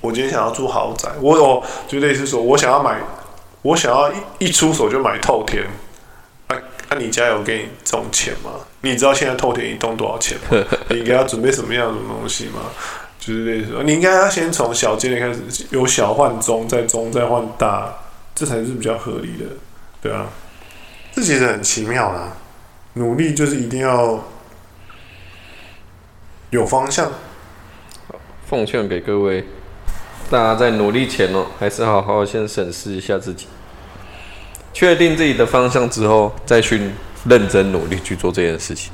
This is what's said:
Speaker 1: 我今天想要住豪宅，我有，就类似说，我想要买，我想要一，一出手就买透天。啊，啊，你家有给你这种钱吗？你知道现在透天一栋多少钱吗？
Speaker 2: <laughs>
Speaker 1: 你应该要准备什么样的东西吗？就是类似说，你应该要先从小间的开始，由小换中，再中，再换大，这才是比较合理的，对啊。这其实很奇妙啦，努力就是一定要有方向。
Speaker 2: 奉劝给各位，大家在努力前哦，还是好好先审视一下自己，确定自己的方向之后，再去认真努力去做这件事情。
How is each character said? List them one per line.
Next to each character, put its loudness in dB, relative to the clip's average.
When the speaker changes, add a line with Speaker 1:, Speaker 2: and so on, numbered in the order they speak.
Speaker 1:
我 -2
今 -2
天 -2
想 2
要 0
住 -4
豪 -2
宅， -4
我 6
有， 6
就 -4
类 2
似 0
说， 0
我 4
想 4
要 6
买， 0
我 2
想 2
要 4
一， -6
一 0
出 4
手 2
就 0
买 0
透 2
天。 -2
啊， -14
啊， -4
你 -6
家 0
有 -2
给 -4
你 -8
这 -2
种 -4
钱 -2
吗？ -10
你 -2
知 2
道 6
现 0
在 -2
透 0
天 -4
一 -8
栋 -4
多 -4
少 -4
钱 -4
吗？ 4
Speaker 2:
<laughs> -4
Speaker 1:
你 0
应 -4
该 2
要 6
准 -2
备 4
什 0
么 -6
样 0
的 -6
东 -8
西 -6
吗？ -10
就 -8
是 -4
类 -2
似 -8
说， -4
你 4
应 2
该 4
要 6
先 -2
从 0
小 0
间 -2
的 0
开 -2
始， -10
由 0
小 2
换 2
中， 0
再 0
中， 0
再 2
换 0
大， 0
这 -4
才 -2
是 -4
比 -6
较 0
合 -6
理 -8
的， -8
对 -4
啊。 -6
这 -2
其 2
实 4
很 2
奇 -2
妙 0
啦， -8
努 -2
力 0
就 2
是 0
一 -2
定 -4
要 2
有 2
方 2
向。 0
Speaker 2:
奉 0
劝 -2
给 -2
各 -2
位， 0
大 4
家 4
在 4
努 2
力 2
前 0
哦， 0
还 0
是 -4
好 4
好 2
先 -4
审 -4
视 -10
一 -6
下 -2
自 -6
己， -14
确 6
定 4
自 2
己 4
的 6
方 4
向 2
之 0
后， 6
再 6
去 0
认 8
真 4
努 0
力 -2
去 -6
做 0
这 0
件 2
事 -8
情。 -10